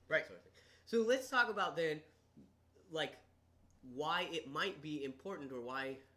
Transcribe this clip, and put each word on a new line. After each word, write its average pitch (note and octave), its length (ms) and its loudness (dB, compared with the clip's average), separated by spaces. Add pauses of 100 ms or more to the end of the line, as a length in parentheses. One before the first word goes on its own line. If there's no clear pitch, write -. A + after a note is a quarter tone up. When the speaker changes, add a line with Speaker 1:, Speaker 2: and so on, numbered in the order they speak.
Speaker 1:
that - 60 0
Speaker 2:
Right. D3+ 120 4
Speaker 1:
sort F2+ 140 -14
of - 40 -20
thing. - 100 -20 (320)
So A3+ 160 4
let's B3+ 280 4
talk A#3+ 200 6
about F#3+ 260 0
then, D#3 280 0 (880)
like, D#3 260 -2 (640)
why D3 420 0
it E3 240 -4
might D3+ 340 -2
be D3+ 220 -6
important C#3 480 -8
or B2+ 100 -6
why, C3 360 -4 (200)